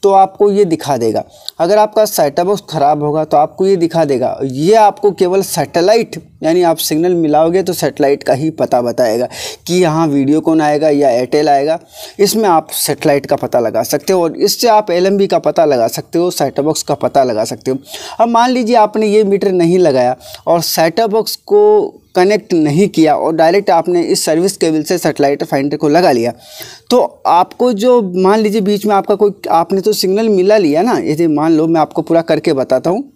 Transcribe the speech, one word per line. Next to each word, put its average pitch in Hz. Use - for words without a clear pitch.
तो 196
आपको 190
ये 196
दिखा 151
देगा। 113
अगर 175
आपका 214
setup 165
box 196
ख़राब 147
होगा 151
तो 156
आपको 156
ये 196
दिखा 165
देगा। 127
ये 139
आपको 202
केवल 190
satellite, 175
यानी 165
आप 165
signal 170
मिलाओगे 165
तो 180
satellite 143
का 127
ही 147
पता 123
बताएगा 117
कि 170
यहाँ 165
वीडियोकॉन 151
आएगा 151
या 143
Airtel 127
आएगा। 147
इसमें 208
आप 160
satellite 143
का 143
पता 123
लगा 110
सकते 151
हो 180
और 165
इससे 208
आप 214
एलएमबी 190
का 180
पता 160
लगा 123
सकते -
हो, 180
setup 143
box 151
का 147
पता 127
लगा 113
सकते 123
हो। 135
अब 233
मान 233
लीजिए 247
आपने 214
ये 214
meter 196
नहीं 175
लगाया 131
और 170
setup 170
box 214
को 208
कनेक्ट 202
नहीं 156
किया 156
और 135
डायरेक्ट 170
आपने 175
इस 196
सर्विस 175
केबल 160
से 180
सैटेलाइट 143
फाइंडर 143
को 156
लगा 170
लिया, 117
तो 247
आपको 180
जो, 240
मान 190
लीजिए, 214
बीच 208
में 208
आपका 196
कोई, 202
आपने 170
तो 214
सिग्नल 208
मिला 202
लिया 160
ना, 240
ये 151
मान 151
लो, 160
मैं 165
आपको 151
पूरा 165
करके 160
बताता 131
हूँ। 214